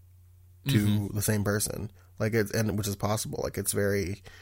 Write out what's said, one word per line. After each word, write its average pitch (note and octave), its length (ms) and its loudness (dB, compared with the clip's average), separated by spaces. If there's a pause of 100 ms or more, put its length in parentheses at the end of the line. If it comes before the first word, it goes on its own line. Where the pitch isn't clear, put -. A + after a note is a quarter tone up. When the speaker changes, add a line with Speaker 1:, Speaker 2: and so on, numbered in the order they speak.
(680)
Speaker 1:
to G#2+ 180 4
Speaker 2:
Mm-hmm. G#2 300 2
Speaker 1:
the G2+ 60 0
same G#2+ 200 2
person. G#2 480 -2 (300)
Like, A2 120 0
it's, G#2+ 200 2
and G#2+ 260 0
which G#2 80 -2
is G2+ 100 -2
possible. - 460 -2
Like, - 160 -4
it's G2+ 140 -2
very G2+ 500 0 (200)